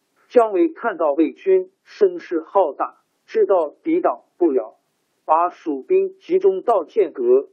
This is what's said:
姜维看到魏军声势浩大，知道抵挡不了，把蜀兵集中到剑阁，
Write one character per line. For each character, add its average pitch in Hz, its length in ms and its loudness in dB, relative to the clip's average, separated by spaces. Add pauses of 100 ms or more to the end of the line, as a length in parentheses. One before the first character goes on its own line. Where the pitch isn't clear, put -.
(300)
姜 226 220 2
维 175 160 0
看 190 300 -6
到 156 160 0
魏 147 180 0
军 185 400 -2 (140)
声 175 340 0
势 160 220 -6
浩 160 320 0
大， - 240 -8 (280)
知 214 200 0
道 175 360 0
抵 170 200 -2
挡 160 240 -4 (120)
不 165 140 2
了， 117 240 -4 (480)
把 170 240 2
蜀 143 340 -8
兵 190 380 -2
集 180 180 -2
中 190 260 0
到 202 200 0
剑 175 300 -2
阁， 127 400 0